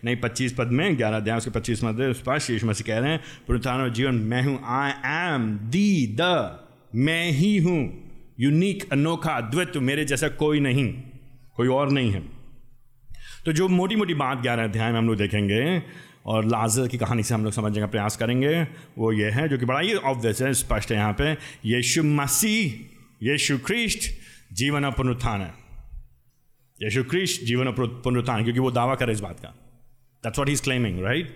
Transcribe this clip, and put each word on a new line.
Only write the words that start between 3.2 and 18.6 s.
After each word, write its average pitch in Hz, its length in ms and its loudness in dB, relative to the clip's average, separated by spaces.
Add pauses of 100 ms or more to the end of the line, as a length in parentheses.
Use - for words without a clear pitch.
"पुनरुत्थान 123 340 0
और 127 100 0
जीवन 127 240 0
मैं 117 280 0
हूँ, 135 160 0
I 135 340 -2 (140)
am 123 680 -2
the, 165 460 2
the, 165 280 2 (460)
मैं 165 360 2
ही 190 280 4
हूँ, 160 520 0 (300)
यूनिक, 165 520 2
अनोखा, 151 400 2
अद्वितीय, 135 500 -2
मेरे 143 220 0
जैसा 143 240 0
कोई 151 320 2
नहीं, 127 320 2 (640)
कोई 123 120 2
और 135 220 2
नहीं 131 220 4
है।" 92 80 -2 (1200)
तो 165 80 0
जो 185 160 2
मोटी 185 280 4
मोटी 180 180 2
बात 135 240 0
ग्यारह 120 260 2
अध्याय 110 280 0
में 117 60 2
हम 113 80 4
लोग 113 100 2
देखेंगे 104 680 2 (440)
और 110 180 0
लाजर 117 440 2
की 123 100 -4
कहानी 113 240 0
से 113 120 0
हम 107 100 0
लोग 107 80 0
समझने 107 280 0
का 104 60 0
प्रयास 104 300 -2
करेंगे, 131 460 2 (360)